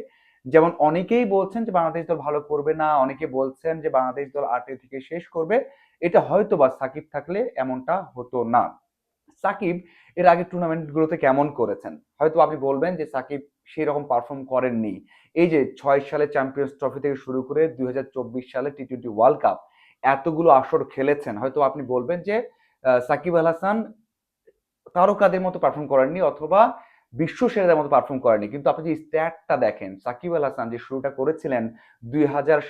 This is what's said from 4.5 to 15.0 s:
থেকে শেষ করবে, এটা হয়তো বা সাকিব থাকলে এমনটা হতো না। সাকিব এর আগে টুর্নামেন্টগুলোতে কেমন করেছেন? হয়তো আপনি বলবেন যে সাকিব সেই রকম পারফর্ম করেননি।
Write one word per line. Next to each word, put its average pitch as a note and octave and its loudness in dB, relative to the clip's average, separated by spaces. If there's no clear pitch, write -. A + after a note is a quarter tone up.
থেকে C3 -14
শেষ E3 -12
করবে, F#3 0
এটা F3 4
হয়তো F#3+ 2
বা C3+ 6
সাকিব C3+ -8
থাকলে F#3 -6
এমনটা C3 -4
হতো B2 -4
না। A2+ 0
সাকিব F#3+ -2
এর F3+ 4
আগে F3 6
টুর্নামেন্টগুলোতে D#3+ -2
কেমন C#3 4
করেছেন? G2+ -4
হয়তো D#3+ 2
আপনি D3+ 2
বলবেন C#3 -2
যে D3+ -6
সাকিব C#3 -8
সেই D#3 -6
রকম D3 -2
পারফর্ম C3+ -2
করেননি। A#2+ -2